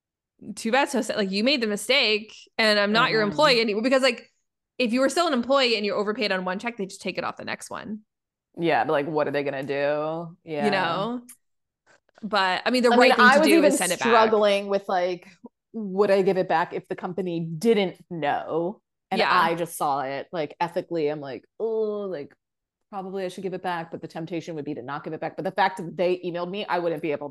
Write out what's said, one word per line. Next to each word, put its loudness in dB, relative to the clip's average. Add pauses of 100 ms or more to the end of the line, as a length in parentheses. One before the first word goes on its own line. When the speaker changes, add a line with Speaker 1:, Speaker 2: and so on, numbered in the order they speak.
(540)
Speaker 1:
"Too -4
bad, 4
so 0
sad. -4
Like, 0
you 0
made 4
the -2
mistake 0 (220)
and 4
I'm 2
not 4
your 2
Speaker 2:
Mm-hmm. 0
Speaker 1:
employee 4
anymore." 0
Because, 4
like, 0 (500)
if 0
you 2
were 4
still 2
an 0
employee 2
and -2
you're 0
overpaid -2
on -2
one -4
check, -8
they -6
just -16
take -6
it -6
off -6
the -14
next -10
one. -10 (580)
Speaker 2:
Yeah, 2
but, 0
like, 2
what -2
are -4
they -2
gonna -6
do? -4
Yeah. -6
Speaker 1:
You 2
know? -2 (1000)
But, 0
I 2
mean, 2
the 6
Speaker 2:
I 6
Speaker 1:
right 8
Speaker 2:
mean, 6
Speaker 1:
thing 6
Speaker 2:
I 8
Speaker 1:
to 6
Speaker 2:
was 4
Speaker 1:
do 6
Speaker 2:
even 6
Speaker 1:
is 0
send 0
it -2
back. 0
Speaker 2:
struggling 4
with, -2
like, -2 (440)
would 0
I 4
give 4
it 0
back 0
if -8
the -8
company -6
didn't 0 (140)
know? -4 (320)
And -2
Speaker 1:
Yeah. 2
Speaker 2:
I 4
just -6
saw 0
it, -6
like, -6
ethically, -2
I'm -4
like, -12 (160)
"Oh, -4
like, -10 (580)
probably -8
I -4
should -12
give -6
it -10
back," -6
but -12
the -14
temptation -8
would -8
be -6
to -12
not -10
give -8
it -10
back. -8
But -10
the -4
fact 2
that -10
they 0
emailed -6
me, -6
I -2
wouldn't -2
be -4
able -6